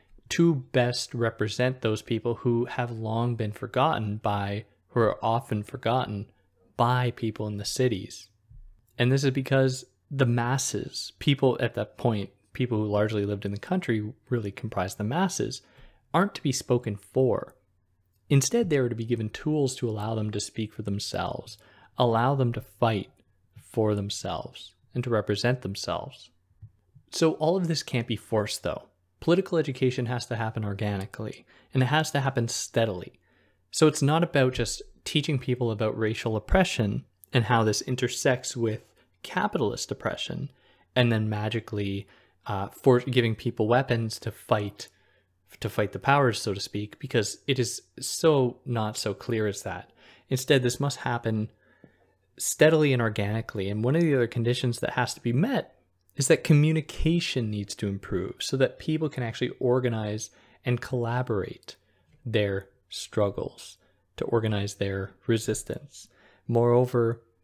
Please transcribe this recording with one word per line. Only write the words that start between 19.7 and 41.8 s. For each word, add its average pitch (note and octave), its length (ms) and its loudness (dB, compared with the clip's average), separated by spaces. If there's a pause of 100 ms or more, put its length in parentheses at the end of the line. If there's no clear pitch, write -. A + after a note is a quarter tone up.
to A#2 140 -2
allow G#2+ 260 -4
them G#2+ 160 -2
to G#2+ 80 -4
speak - 340 -6
for - 80 -10
themselves, - 760 -6 (400)
allow B2 380 4
them B2 180 2
to - 80 -8
fight - 480 0 (520)
for G#2+ 340 0
themselves, - 800 -6 (200)
and B2 100 -4
to B2 60 -4
represent A#2 520 0
themselves. - 680 -8 (840)
So D#3+ 220 2
all E3 240 2
of F3+ 100 -2
this D#3+ 160 -2
can't A#2 240 -2
be A#2 80 -2
forced, - 480 -2
though. - 200 -4 (380)
Political F3 380 2
education B2+ 480 0
has A#2+ 180 -4
to A#2+ 100 -6
happen A2 300 -4
organically, G2+ 800 -6 (280)
and C3 100 4
it C3 40 0
has D3+ 240 2
to D3 80 0
happen B2+ 280 0
steadily. - 720 -2 (500)
So - 180 4
it's D3+ 140 2
not D3+ 220 2
about C3 300 2
just - 280 -4 (240)
teaching C#3+ 340 0
people A#2+ 320 -2
about A2 260 -2
racial A2 380 -2
oppression A#2 720 2 (260)
and A2+ 140 2
how A#2 180 4
this G#2+ 180 2
intersects B2+ 760 -2
with A2 240 -2 (420)
capitalist - 680 -2
oppression, - 580 -6 (460)
and A#2+ 160 4
then G#2+ 180 0
magically, G#2 800 -4 (400)